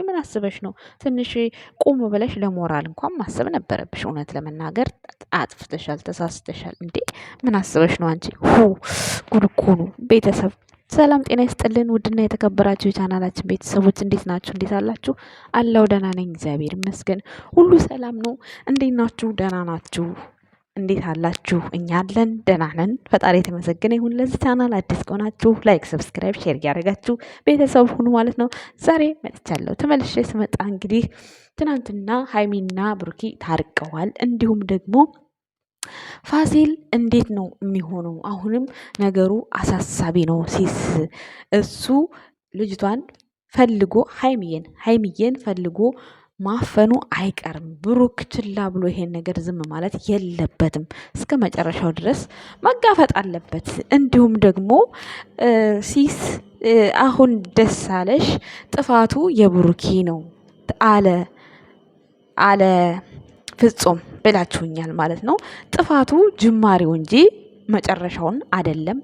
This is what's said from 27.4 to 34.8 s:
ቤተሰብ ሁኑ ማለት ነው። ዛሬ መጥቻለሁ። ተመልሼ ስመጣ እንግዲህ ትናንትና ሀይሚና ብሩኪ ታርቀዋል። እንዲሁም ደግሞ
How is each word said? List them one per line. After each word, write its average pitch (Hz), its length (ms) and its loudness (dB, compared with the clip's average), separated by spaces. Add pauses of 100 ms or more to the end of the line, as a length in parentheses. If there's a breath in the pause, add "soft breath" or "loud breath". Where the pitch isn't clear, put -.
ቤተሰብ 277 460 4
ሁኑ 240 220 -2
ማለት 233 260 0
ነው። - 120 0 (320 loud breath)
ዛሬ 320 200 2 (180)
መጥቻለሁ። - 560 -8
ተመልሼ 294 380 0 (100)
ስመጣ - 320 -4 (100)
እንግዲህ 208 380 -2 (520 soft breath)
ትናንትና 240 540 -4 (180)
ሀይሚና 202 520 -2 (140)
ብሩኪ 180 280 -10 (160)
ታርቀዋል። 160 720 -4 (120)
እንዲሁም 226 460 0
ደግሞ 190 260 -2 (1300 loud breath)